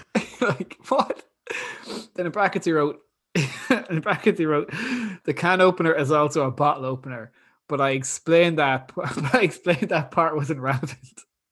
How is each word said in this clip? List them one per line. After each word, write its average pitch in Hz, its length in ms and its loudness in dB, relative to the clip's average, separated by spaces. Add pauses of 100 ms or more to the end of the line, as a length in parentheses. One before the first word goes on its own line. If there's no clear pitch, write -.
(140)
<laughs> - 260 -4
Like, 190 380 -4 (100)
what? - 340 0 (920)
Then 180 100 -4
in 170 80 -6
brackets, 202 320 0
he 170 80 2
wrote, 151 280 0 (160)
<laughs> - 180 -12 (560)
in 160 100 -2
brackets, 190 380 0
he 165 80 0
wrote, 147 260 0 (520)
"The 156 100 -2
can 185 260 2
opener 180 320 4
is 143 180 0
also 147 360 2
a 131 40 -2
bottle 143 360 0
opener, 127 460 -10 (360)
but 139 140 -2
I 135 80 4
explained 160 680 2
that, 131 340 0
<laughs> - 40 -18
but 156 380 -2
I 247 80 6
explained - 480 0
that 160 200 -2
part 160 260 2
wasn't 143 240 -4
relevant." 131 600 -6 (320)